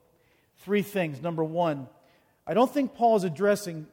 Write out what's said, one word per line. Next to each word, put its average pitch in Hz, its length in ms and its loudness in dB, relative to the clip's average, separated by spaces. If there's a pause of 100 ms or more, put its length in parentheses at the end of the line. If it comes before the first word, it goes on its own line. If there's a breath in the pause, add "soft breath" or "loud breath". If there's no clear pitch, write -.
(580)
Three 202 240 0
things. 165 400 -4
Number 165 220 -2
one, 156 440 -2 (580 soft breath)
I 156 80 -4
don't 247 180 4
think 277 240 -2
Paul 226 220 4
is 180 60 2
addressing 180 680 -2